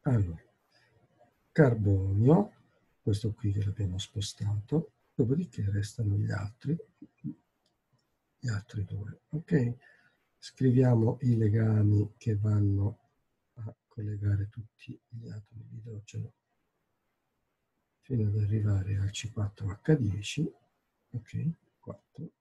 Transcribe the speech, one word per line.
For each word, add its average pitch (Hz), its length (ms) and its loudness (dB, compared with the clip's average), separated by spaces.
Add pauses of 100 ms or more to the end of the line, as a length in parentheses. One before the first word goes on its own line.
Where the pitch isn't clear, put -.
Allora, 95 340 0 (1080)
carbonio, 107 1000 4 (480)
questo 104 320 -2
qui 104 180 -4
che 101 140 -2
l'abbiamo 98 320 -4
spostato, 104 960 -4 (200)
dopodiché 127 560 -2
restano 101 460 -2
gli 107 160 -2
altri, 104 460 -6 (1600)
gli 127 80 -8
altri 104 380 -6
due, 104 460 -10
ok? 135 440 0 (600)
Scriviamo 123 880 4
i 120 120 4
legami 107 800 4
che 107 220 -2
vanno 104 640 0 (560)
a 110 200 -12 (100)
collegare 104 640 -2
tutti - 500 -16 (120)
gli 117 180 -16
atomi 110 400 -16
di 117 80 -16
idrogeno 110 560 -12 (1700)
fino 110 300 -2
ad 104 80 0
arrivare 101 600 0
al 98 120 -2
C - 220 -8
quattro 101 500 -6
H 160 140 4
dieci, 104 520 -4 (600)
ok, 120 400 -6 (300)
quattro. - 500 -16 (120)